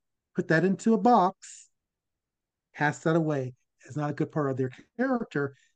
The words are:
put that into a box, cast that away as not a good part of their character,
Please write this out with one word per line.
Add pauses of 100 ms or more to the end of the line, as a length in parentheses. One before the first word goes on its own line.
(380)
put
that
into
a
box, (1120)
cast
that
away (320)
as
not
a
good
part
of
their (280)
character, (200)